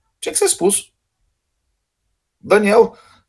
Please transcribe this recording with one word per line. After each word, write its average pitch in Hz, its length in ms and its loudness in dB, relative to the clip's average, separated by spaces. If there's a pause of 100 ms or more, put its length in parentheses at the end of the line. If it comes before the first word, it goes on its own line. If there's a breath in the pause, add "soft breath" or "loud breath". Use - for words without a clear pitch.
(200)
tinha - 140 -10
que - 60 -6
ser 415 60 0
expulso. - 460 -4 (1500)
O - 40 -20
Daniel, 208 480 2 (340 soft breath)